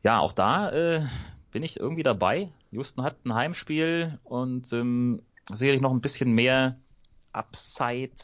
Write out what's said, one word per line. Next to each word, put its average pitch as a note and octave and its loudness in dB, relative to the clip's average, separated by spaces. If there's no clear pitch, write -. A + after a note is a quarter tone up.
Ja, A2 6
auch D2+ 2
da, D3 2
äh, D#3+ 0
bin B2+ -6
ich - -10
irgendwie D#3+ -4
dabei. B2 0
Houston B2+ -6
hat C3 -6
ein A#2+ -2
Heimspiel D#3+ -2
und, B2+ -4
ähm, A#2+ 0
sicherlich C3 2
noch C3+ 2
ein B2+ 2
bisschen B2+ 0
mehr C3 4
Upside, B2 -6